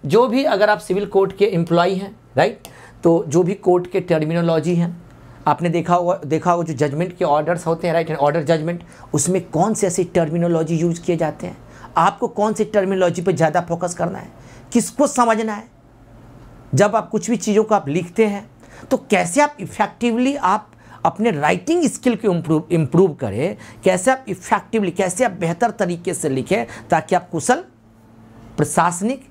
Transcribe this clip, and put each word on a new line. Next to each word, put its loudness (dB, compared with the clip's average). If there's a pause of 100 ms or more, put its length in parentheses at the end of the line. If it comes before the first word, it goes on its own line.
जो 4
भी 0
अगर 2
आप 2
सिविल -2
कोर्ट 0
के 4
एम्प्लॉई 2
हैं, -8 (220)
राइट, 0 (360)
तो 4
जो 2
भी 0
कोर्ट 2
के -2
टर्मिनोलॉजी 0
हैं, -2 (460)
आपने 0
देखा 0
होगा, 0
देखा 0
होगा 0
जो -6
जजमेंट -2
के 0
ऑर्डर्स 0
होते -2
हैं, 0
राइट, 0
ऑर्डर 0
जजमेंट, -2 (300)
उसमें 0
कौन 0
से 0
ऐसी -2
टर्मिनोलॉजी 0
यूज़ 0
किए -2
जाते -4
हैं, -14 (400)
आपको 0
कौन -2
सी 0
टर्मिनोलॉजी 0
पे 0
ज़्यादा 2
फोकस -6
करना -6
है, -16 (440)
किसको 2
समझना 0
है। -14 (1000)
जब 4
आप -2
कुछ -4
भी 2
चीज़ों 2
को 2
आप -2
लिखते 0
हैं, -6 (420)
तो 2
कैसे 0
आप 0
इफेक्टिवली -2
आप -2 (340)
अपने 2
राइटिंग 0
स्किल 0
को 0
इम्प्रूव, 0
इम्प्रूव 4
करें, -4 (260)
कैसे 2
आप -2
इफेक्टिवली, -2
कैसे -2
आप -2
बेहतर -2
तरीके -4
से -4
लिखें, -2 (240)
ताकि 0
आप -2
कुशल 0 (920)
प्रशासनिक -2